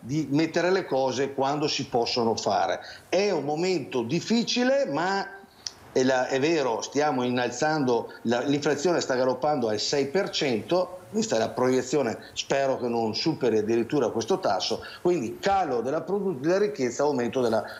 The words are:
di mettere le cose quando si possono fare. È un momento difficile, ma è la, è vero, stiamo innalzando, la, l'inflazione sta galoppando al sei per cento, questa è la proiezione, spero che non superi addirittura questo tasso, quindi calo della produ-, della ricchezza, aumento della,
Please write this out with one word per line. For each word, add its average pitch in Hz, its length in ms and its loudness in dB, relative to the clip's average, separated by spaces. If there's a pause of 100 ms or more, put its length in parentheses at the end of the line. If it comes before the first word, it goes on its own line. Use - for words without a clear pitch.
di 139 300 -2
mettere 160 400 2
le 190 140 2
cose 131 480 0
quando 147 360 0
si - 180 -4
possono 117 500 0
fare. 90 440 0 (280)
È 196 220 2
un 151 140 -2
momento 151 580 -2
difficile, 233 800 0
ma 190 420 -2 (680)
è 131 100 4
la, 127 240 2
è 135 140 0
vero, 131 420 2
stiamo 143 400 0
innalzando, 123 920 0 (100)
la, 120 180 2
l'inflazione 147 600 2
sta 135 140 -2
galoppando 127 540 2
al 107 100 0
sei 139 280 0
per 190 240 -2
cento, 156 680 0 (100)
questa 208 260 0
è - 20 4
la 113 120 0
proiezione, 127 800 0
spero 139 460 -2
che 123 100 -2
non 113 260 0
superi 123 440 0
addirittura 113 500 2
questo 113 320 -2
tasso, 101 420 -2 (200)
quindi 165 360 0
calo 175 440 0
della 143 180 -2
produ-, 185 400 -4
della 165 160 2
ricchezza, 190 460 0
aumento 131 400 0
della, 110 200 2 (180)